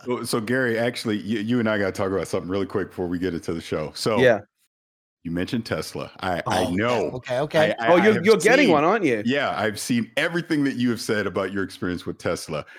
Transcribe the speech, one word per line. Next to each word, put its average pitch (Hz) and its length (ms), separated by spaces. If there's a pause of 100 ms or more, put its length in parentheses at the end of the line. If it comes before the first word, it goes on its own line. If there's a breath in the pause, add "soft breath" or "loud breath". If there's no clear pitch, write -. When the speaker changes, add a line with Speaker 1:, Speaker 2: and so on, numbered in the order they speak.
Speaker 1:
so, 120 200
so, 120 160
Gary, 117 380
actually, 117 400
you, 104 220
you 117 200
and 110 80
I 107 100
gotta 95 140
talk 95 180
about 92 180
something 90 220
really 98 160
quick 90 220
before 92 180
we 87 120
get 87 160
into 82 200
the 80 60
show. 76 340
So, 110 240
Speaker 2:
Yeah. 120 220 (840)
Speaker 1:
you 82 60
mentioned 90 360
Tesla. 78 440 (100)
I, 90 260
Speaker 3:
Oh, - 40
Speaker 1:
I 92 140
Speaker 3:
okay, 87 100
Speaker 1:
know. 107 360
Speaker 3:
okay, 127 300
okay. 156 380
Speaker 1:
I, 117 60
I, 117 40
Speaker 2:
Oh, 175 100
Speaker 1:
I 202 60
Speaker 2:
you're, 214 100
Speaker 1:
have 170 100
Speaker 2:
you're 214 140
getting 247 300
Speaker 1:
seen, 175 40
Speaker 2:
one, 147 100
aren't 196 220
you? 117 220
Speaker 1:
yeah, 123 340
I've 104 180
seen 120 380
everything 160 480
that 127 120
you 123 120
have 113 140
said 104 240
about 95 260
your 98 100
experience 90 440
with 85 100
Tesla. 80 480 (140)